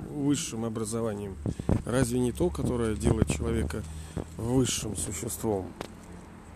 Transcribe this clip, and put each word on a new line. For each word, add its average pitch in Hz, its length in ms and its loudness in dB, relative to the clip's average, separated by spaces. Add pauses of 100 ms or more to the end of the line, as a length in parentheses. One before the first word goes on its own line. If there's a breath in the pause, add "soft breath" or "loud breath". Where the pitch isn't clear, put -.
(100)
высшим 139 540 0
образованием? 110 720 -2 (480 loud breath)
Разве 123 340 4
не 123 140 4
то, 175 180 4
которое 120 460 0
делает 110 320 4
человека 113 560 0 (520 loud breath)
высшим 117 600 2
существом? 98 760 -2 (840)